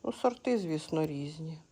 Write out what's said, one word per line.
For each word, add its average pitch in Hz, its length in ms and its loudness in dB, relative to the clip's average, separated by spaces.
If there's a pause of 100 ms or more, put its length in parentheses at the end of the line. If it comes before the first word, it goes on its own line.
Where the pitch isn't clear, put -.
Ну, 233 100 -2
сорти, 247 440 2
звісно, 160 480 0
різні. 156 540 -6 (120)